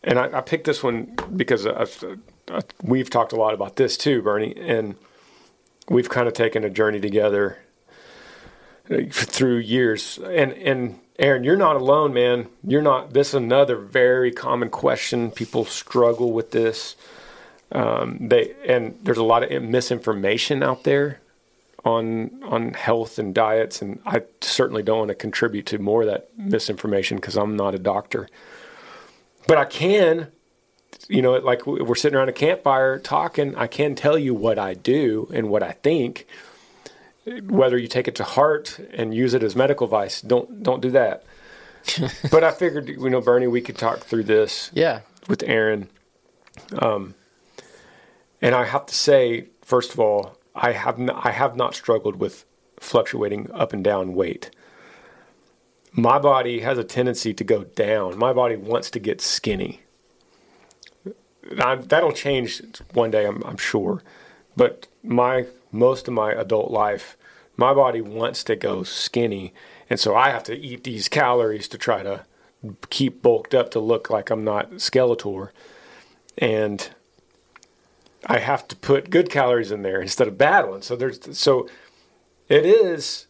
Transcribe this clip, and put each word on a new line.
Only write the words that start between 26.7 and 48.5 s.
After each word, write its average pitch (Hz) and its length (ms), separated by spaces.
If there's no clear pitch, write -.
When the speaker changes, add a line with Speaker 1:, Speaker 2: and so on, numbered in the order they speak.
Speaker 1:
'cause 98 160
I'm 107 200
not 98 180
a 95 40
doctor. 101 500
But 160 100
I 139 60
can, 165 640
you - 140
know, 127 100
like, 127 280
w-, - 220
we're 120 140
sitting 147 200
around 131 120
a 127 40
campfire 135 680
talking, 151 560
I 117 100
can 139 300
tell 151 200
you 135 180
what 110 240
I 95 160
do 117 600
and 113 140
what 101 160
I 82 80
think. 147 540
Whether 131 300
you 117 100
take 123 180
it - 100
to 104 80
heart 151 540
and 113 220
use 120 200
it 123 80
as 104 140
medical 135 300
advice, 104 340
don't, 120 420
don't 127 200
do 127 100
that. 120 320
Speaker 2:
<laughs> - 540
Speaker 1:
But 160 140
I 160 80
figured, 147 360
you 131 220
know, 127 100
Bernie, 123 280
we 120 140
could 120 160
talk 113 220
through 113 240
this 107 500
Speaker 2:
Yeah. 139 260
Speaker 1:
with 202 160
Aaron. 110 460
Um, 101 360
and 120 140